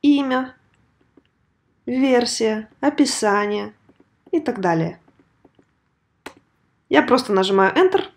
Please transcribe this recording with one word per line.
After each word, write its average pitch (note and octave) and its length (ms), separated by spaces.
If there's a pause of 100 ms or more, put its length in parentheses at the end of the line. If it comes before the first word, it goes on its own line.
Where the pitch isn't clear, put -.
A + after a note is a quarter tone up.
имя, C4+ 560 (1300)
версия, A#3+ 840 (100)
описание G#3 960 (560)
и E4+ 100
так A#3+ 220
далее. E3 360 (1900)
Я C3+ 140
просто B3+ 320
нажимаю F#3+ 400
Enter F#4 320 (100)